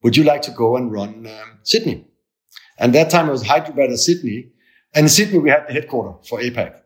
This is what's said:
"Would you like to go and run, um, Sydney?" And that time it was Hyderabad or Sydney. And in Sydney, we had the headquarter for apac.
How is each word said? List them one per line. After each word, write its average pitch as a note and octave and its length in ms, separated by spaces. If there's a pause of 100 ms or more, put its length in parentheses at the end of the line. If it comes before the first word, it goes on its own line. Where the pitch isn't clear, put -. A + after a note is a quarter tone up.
"Would A#2+ 140
you D#3 60
like D3 200
to - 80
go A#2 240
and B2 160
run, G#2+ 360
um, A2 360
Sydney?" - 420 (720)
And A#2+ 160
that D#3+ 160
time E3 200
it - 20
was B2 120
Hyderabad C#3 460
or A#2+ 80
Sydney. C3+ 540 (420)
And D3+ 120
in D3+ 40
Sydney, G3 300
we D3 100
had D3 180
the - 60
headquarter A2 440 (100)
for A2 120
apac. A#2+ 340 (120)